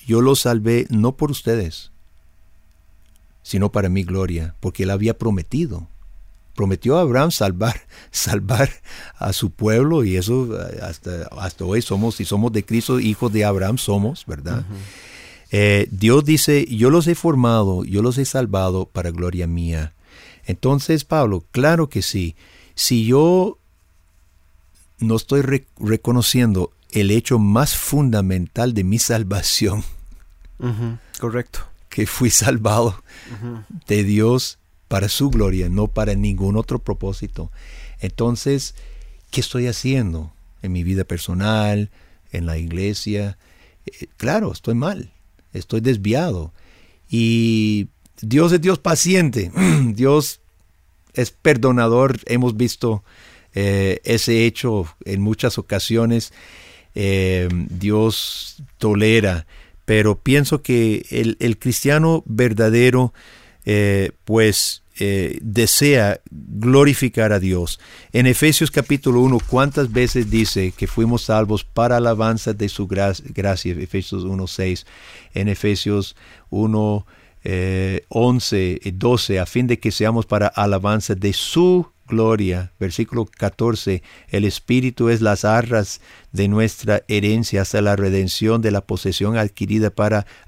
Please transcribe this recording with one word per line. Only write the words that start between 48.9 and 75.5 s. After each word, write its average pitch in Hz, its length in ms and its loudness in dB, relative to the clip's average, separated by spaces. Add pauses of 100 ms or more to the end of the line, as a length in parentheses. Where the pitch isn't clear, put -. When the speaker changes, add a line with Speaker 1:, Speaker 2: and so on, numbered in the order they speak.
Speaker 1:
<clears throat> 131 220 2
Dios 139 460 2 (760)
es 123 160 -2
perdonador. 123 960 4
Hemos 120 300 0
visto, 113 480 -2 (500)
eh, 98 500 0
ese 113 400 2
hecho 110 420 0 (180)
en 98 180 -2
muchas 110 340 0
ocasiones. 113 760 0 (640)
Eh, 95 520 0 (220)
Dios 107 920 -2 (160)
tolera, 104 680 2 (380)
pero 107 340 4
pienso 139 440 2
que 113 480 0
el, 113 300 0
el 117 180 0
cristiano 151 680 2
verdadero, 117 840 4 (520)
eh, 101 460 2 (140)
pues, - 580 2 (160)
eh, 98 420 -2
desea 113 800 2 (100)
glorificar 117 1000 2
a 104 80 4
Dios. 90 380 -2 (340)
En 123 140 4
Efesios 151 440 2
capítulo 139 500 2
uno, 127 180 4 (100)
¿cuántas 135 440 0
veces 123 380 0
dice 104 460 0
que - 120 -4
fuimos 117 340 0
salvos 107 420 0
para 120 340 0
alabanza 113 540 0
de 104 160 -4
su 101 200 -8
gra-, 98 320 0 (140)
gracia? 95 380 -2
Efesios 90 520 -6
uno 95 240 -4
seis. 92 360 -4 (480)
En 98 160 -2
Efesios 101 680 -2 (340)